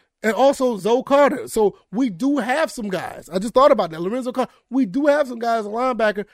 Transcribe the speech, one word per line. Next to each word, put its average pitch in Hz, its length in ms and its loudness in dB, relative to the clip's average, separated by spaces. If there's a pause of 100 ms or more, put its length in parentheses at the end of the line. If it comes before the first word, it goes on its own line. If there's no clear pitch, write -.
(220)
and 220 120 0
also 254 420 2
Zoe 220 260 0
Carter. 277 460 2
So 208 280 0 (140)
we 240 200 -2
do 262 280 -2
have 262 320 -2
some 208 200 -10
guys. - 420 -8
I 180 60 -2
just 208 160 -4
thought 277 180 8
about 196 180 0
that. 160 100 -10
Lorenzo 226 300 -6
Carter. 240 220 -4 (180)
We 254 160 0
do 269 200 -2
have 285 200 4
some 247 120 -12
guys, 226 280 -2
a 208 40 -10
linebacker. 220 640 -2